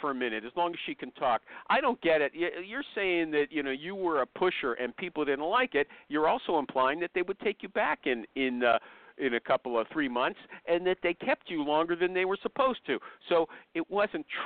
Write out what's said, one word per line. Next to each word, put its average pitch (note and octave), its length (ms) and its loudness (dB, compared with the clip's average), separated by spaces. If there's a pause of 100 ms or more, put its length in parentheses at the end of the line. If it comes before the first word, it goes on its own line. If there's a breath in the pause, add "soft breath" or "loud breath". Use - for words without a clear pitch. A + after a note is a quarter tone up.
for D3 100 0
a C3+ 40 0
minute, A2+ 300 -2
as B2 100 -10
long F3 200 2
as E3 120 -10
she D#3 80 -6
can C3 180 -10
talk. B2 280 2 (300 loud breath)
I A#3 100 4
don't B3 220 0
get D#3+ 180 4
it. C#3 140 0
Y-, E3+ 300 -4
you're A#3 200 -10 (100)
saying F3 380 0
that, D3 180 2
you D3 120 -2
know, C#3 80 -4
you D#3 240 -6
were E3+ 260 0
a B2 60 2
pusher D3 480 0
and B2 220 -4
people D#3+ 280 -4
didn't C#3 220 0
like B3 280 2
it. C#3+ 140 2 (200 loud breath)
You're D#3 200 2
also G3 300 0
implying C3+ 420 0
that E3+ 140 -4
they F3+ 80 0
would F#3+ 180 -6
take - 220 -4
you F#3+ 80 -10
back C4+ 360 -2
in, A#2+ 200 0 (100)
in, B2+ 260 0
uh, A#2 160 6 (380 loud breath)
in C3 180 0
a A#2 60 0
couple B2 380 0
of A2 100 0
three D3+ 200 -2
months, B2+ 300 -2 (280 loud breath)
and F3 200 0
that F#3 160 2
they F3 120 0
kept - 360 -4
you D#3 140 -2
longer D#3+ 320 2
than F3+ 180 0
they F#3 120 0
were F#3+ 160 0
supposed C4 440 0
to. B2+ 140 -2 (280 loud breath)
So E3 200 4 (260 loud breath)
it E3 160 -4
wasn't G3+ 360 -2 (200)